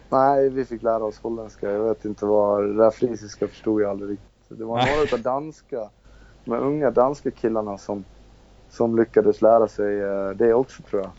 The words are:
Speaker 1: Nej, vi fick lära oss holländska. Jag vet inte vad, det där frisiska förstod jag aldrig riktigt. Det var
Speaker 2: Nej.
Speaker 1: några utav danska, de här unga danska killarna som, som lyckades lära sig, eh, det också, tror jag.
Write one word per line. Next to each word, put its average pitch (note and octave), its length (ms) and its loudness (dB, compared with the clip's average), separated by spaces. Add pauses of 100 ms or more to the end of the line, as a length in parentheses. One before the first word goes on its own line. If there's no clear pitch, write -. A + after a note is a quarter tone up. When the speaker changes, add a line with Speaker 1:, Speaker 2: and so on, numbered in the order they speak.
Speaker 1:
Nej, C3+ 400 4
vi C3 160 -4
fick A2+ 180 -10
lära A2+ 200 0
oss G#2+ 160 -6
holländska. A2 520 -8
Jag G#2 120 -2
vet A2 220 -2
inte G#2+ 200 -6
vad, G#2 380 2
det G#2 120 -2
där A2 160 6
frisiska G#2+ 560 -6
förstod G#2+ 340 -2
jag G2+ 80 0
aldrig G2+ 220 -8
riktigt. - 460 -16
Det A2+ 80 -12
var A2+ 120 -6
Speaker 2:
Nej. B2+ 140 0
Speaker 1:
några D3+ 120 0
utav B2 180 -2
danska, B2+ 680 -6 (560)
de A#2+ 60 -6
här A#2 100 -2
unga C#3+ 300 0
danska B2+ 400 0
killarna G#2+ 460 -4
som, G2+ 260 -10 (640)
som A#2 280 -2
lyckades G#2+ 440 2
lära A2 260 6
sig, G2+ 340 -4
eh, G2 280 -4
det A2+ 240 2
också, - 300 -2
tror - 180 -4
jag. F#2+ 180 -10